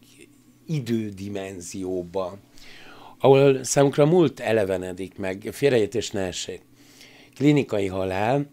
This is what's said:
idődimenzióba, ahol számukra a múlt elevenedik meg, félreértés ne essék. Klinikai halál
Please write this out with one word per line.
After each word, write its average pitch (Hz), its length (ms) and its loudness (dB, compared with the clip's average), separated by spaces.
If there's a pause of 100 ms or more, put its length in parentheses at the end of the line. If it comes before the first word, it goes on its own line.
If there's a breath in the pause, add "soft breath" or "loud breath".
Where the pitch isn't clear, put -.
(680)
idődimenzióba, 98 1700 -6 (800 loud breath)
ahol 135 460 6
számukra 139 380 2
a 147 40 6
múlt 160 340 2
elevenedik 95 800 -2
meg, 101 340 -8
félreértés 117 580 0
ne 104 100 -4
essék. 92 400 -8 (720 loud breath)
Klinikai 131 520 2
halál 95 680 -2